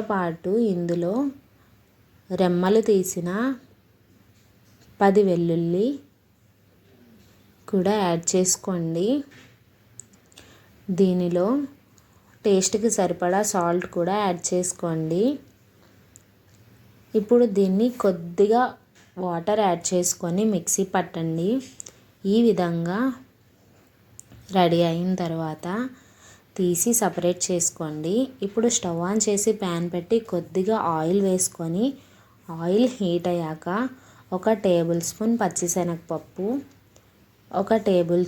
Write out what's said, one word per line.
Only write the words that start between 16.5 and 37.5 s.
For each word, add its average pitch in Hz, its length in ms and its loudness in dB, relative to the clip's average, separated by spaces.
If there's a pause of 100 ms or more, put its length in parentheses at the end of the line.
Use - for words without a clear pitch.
ఇప్పుడు 240 320 4 (120)
దీన్ని 196 320 2 (160)
కొద్దిగా 196 580 2 (640)
వాటర్ 180 420 -2
యాడ్ 170 160 -2 (100)
చేసుకొని 180 500 0 (120)
మిక్సీ 190 300 -2 (100)
పట్టండి. 170 560 -2 (800)
ఈ 220 140 4
విధంగా 175 500 0 (1600)
రెడీ 170 220 4 (100)
అయిన 175 320 -2
తర్వాత 160 460 -6 (920)
తీసి 175 400 2
సపరేట్ 180 480 0
చేసుకోండి. 160 680 -4 (340)
ఇప్పుడు 220 280 0
స్టవ్ 170 320 -4
on 202 100 -2 (100)
చేసి 208 260 0 (100)
ప్యాన్ 175 320 -2
పెట్టి 175 220 -2 (160)
కొద్దిగా 185 440 -2 (200)
ఆయిల్ 170 320 2
వేసుకొని 180 580 -2 (600)
ఆయిల్ 175 380 2 (120)
హీట్ 175 340 0
అయ్యాక 160 360 -4 (680)
ఒక 214 140 2 (140)
టేబుల్ 170 420 2
స్పూన్ 226 340 -2
పచ్చిశనగపప్పు, 170 1040 -4 (1160)